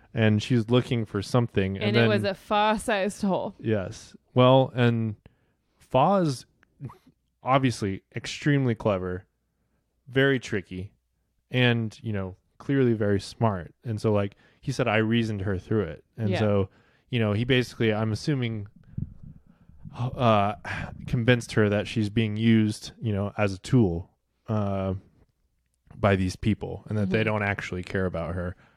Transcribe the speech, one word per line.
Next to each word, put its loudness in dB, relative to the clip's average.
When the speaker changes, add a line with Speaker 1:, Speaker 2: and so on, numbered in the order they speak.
Speaker 1:
and 4
she's 0
looking 2
for -4
something. 0
And -6
Speaker 2:
And 0
Speaker 1:
then 6
Speaker 2:
it 4
was 2
a -2
Fa-sized -2
hole. -2
Speaker 1:
Yes. -4
Well, 6
and 0
Fa 4
is -2
obviously 0
extremely -2
clever, -2
very 2
tricky, -8
and, 0
you -6
know, -6
clearly 2
very 2
smart. -4
And -6
so, 2
like, 0
he -6
said, -2
"I 2
reasoned 0
her -2
through -2
it." -10
And -4
Speaker 2:
Yeah. -2
Speaker 1:
so, 2
you -2
know, 2
he 0
basically, 0
I'm -2
assuming, -4
uh, 0
convinced 0
her 4
that 0
she's -2
being -2
used, 4
you -2
know, -2
as 0
a -12
tool, 2
uh, -2
by 2
these -2
people, -4
and -4
that 0
they 0
Speaker 2:
Mm-hmm. 0
Speaker 1:
don't -2
actually -4
care -2
about -4
her, -6